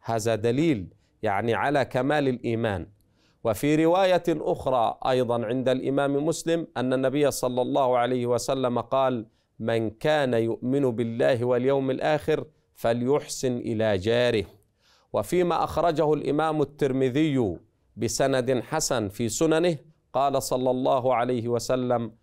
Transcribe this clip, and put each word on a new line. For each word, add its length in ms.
هذا 300
دليل 580
يعني 320
على 320
كمال 420
الإيمان. 600
وفي 420
رواية 440
أخرى 680
أيضًا 360
عند 240
الإمام 560
مسلم 420
أن 160
النبي 380
صلى 300
الله 360
عليه 280
وسلم 540
قال: 460
"من 300
كان 440
يؤمن 580
بالله 540
واليوم 460
الآخر 540
فليحسن 840
إلى 400
جاره." 480
وفيما 500
أخرجه 500
الإمام 480
الترمذي 960
بسند 640
حسن 500
في 200
سننه 480
قال 300
صلى 280
الله 440
عليه 320
وسلم 640